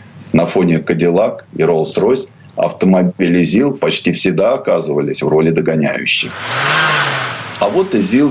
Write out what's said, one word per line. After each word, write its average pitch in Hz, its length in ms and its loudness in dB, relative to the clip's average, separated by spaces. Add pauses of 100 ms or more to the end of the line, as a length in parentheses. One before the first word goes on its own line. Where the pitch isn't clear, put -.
(320)
На 85 140 4
фоне 87 320 2
Cadillac 87 640 0 (140)
и 80 60 -2
Rolls-Royce 85 680 0 (260)
автомобили 90 880 0
зил 113 300 2
почти - 400 -2
всегда 95 400 0
оказывались 76 680 -2
в 71 60 0
роли 78 240 4
догоняющих. 80 800 -2 (1300)
А 101 80 2
вот 185 260 0
и 107 60 2
зил 127 300 2